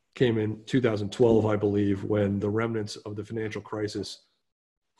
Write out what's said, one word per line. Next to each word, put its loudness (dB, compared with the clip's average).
came 2
in -2
two 0
thousand 0
twelve, 6
I 2
believe, 2
when 0
the -2
remnants -4
of -12
the -8
financial -6
crisis, -8